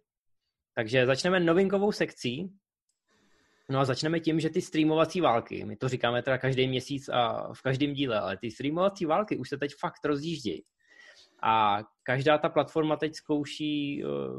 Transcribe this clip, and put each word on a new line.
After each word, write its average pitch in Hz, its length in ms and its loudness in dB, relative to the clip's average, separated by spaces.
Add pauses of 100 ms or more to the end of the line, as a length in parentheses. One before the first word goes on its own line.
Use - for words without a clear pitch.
(760)
Takže 120 320 2
začneme 180 340 2
novinkovou 190 520 2
sekcí. 160 580 -4 (1200)
No 135 100 0
a 139 40 6
začneme 156 360 0
tím, 165 200 0
že 156 100 0
ty 175 120 -2
streamovací 160 580 2
války, 117 440 2
my 104 120 -10
to 131 120 -2
říkáme 120 340 0
teda 131 160 0
každý 131 300 2
měsíc 131 400 -6
a 113 460 0
v - 80 -20
každém 135 300 0
díle, 131 280 0
ale 95 160 -4
ty 113 140 -6
streamovací 180 540 -2
války 165 320 0
už 127 120 -8
se 143 80 -6
teď 143 240 -4
fakt - 240 -6
rozjíždějí. 143 580 -2 (800)
A 107 400 4 (200)
každá 139 360 4
ta 160 100 0
platforma 156 480 0
teď 151 180 -4
zkouší, 147 880 -4
eh, - 40 -6 (320)